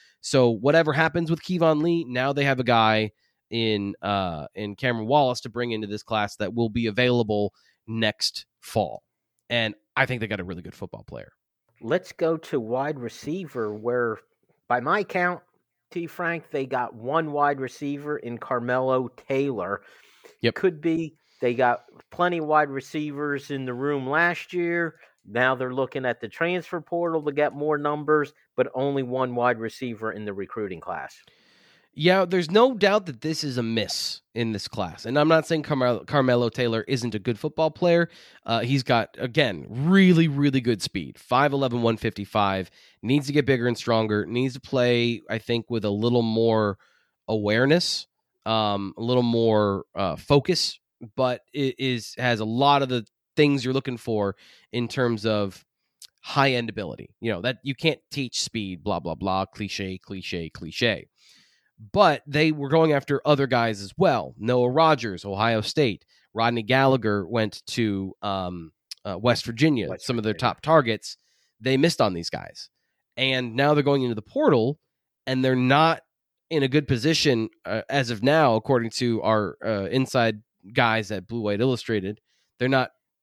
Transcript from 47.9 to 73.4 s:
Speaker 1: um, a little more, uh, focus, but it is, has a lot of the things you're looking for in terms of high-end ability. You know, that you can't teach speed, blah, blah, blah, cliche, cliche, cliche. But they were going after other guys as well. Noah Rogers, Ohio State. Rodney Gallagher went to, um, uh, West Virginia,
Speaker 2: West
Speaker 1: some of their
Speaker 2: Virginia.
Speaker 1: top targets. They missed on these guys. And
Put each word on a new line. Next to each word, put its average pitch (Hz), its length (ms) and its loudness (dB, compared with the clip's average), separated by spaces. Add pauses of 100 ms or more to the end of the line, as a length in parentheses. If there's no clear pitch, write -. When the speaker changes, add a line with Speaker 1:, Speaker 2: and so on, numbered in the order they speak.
Speaker 1:
um, 104 520 0
a - 40 -8
little 123 220 2
more, 110 640 2 (100)
uh, 90 220 -2
focus, - 600 0 (380)
but 127 280 -2 (100)
it 135 260 -2
is, 127 380 -4
has 120 240 0
a 107 40 -4
lot 139 360 4
of 131 80 -2
the 120 160 -2 (320)
things 143 260 4
you're 127 100 -2
looking 131 220 -4
for 104 400 -2 (380)
in 117 160 -2
terms 120 360 0
of 104 380 -2 (560)
high-end 127 500 0
ability. - 520 -10
You 113 100 -2
know, 90 100 -4
that 120 220 -4
you 135 100 -4
can't - 280 -2 (100)
teach 131 300 -6
speed, 95 420 -6
blah, 98 160 -2
blah, 82 160 -6
blah, 95 300 -2
cliche, 95 520 -8
cliche, 90 520 -10
cliche. 92 580 -4 (840)
But 175 340 4
they 151 260 2
were 143 180 -4
going 160 240 4
after 139 320 0
other 139 220 4
guys 117 340 0
as 98 160 -14
well. 117 400 2
Noah 123 320 2
Rogers, 127 560 2
Ohio 107 360 0
State. 117 440 0 (280)
Rodney 113 300 0
Gallagher 113 600 2
went 110 420 -2
to, 98 540 -2
um, 90 500 -6 (340)
uh, 98 120 -8
West 113 280 0
Virginia, 117 440 2
Speaker 2:
West - 160 -10
Speaker 1:
some 120 120 -2
of 110 60 -2
their 107 100 0
Speaker 2:
Virginia. 110 200 -2
Speaker 1:
top - 80 -20
targets. 131 560 0 (440)
They 131 160 2
missed 160 240 2
on 104 120 2
these 85 160 -8
guys. - 400 -12 (480)
And 127 380 -2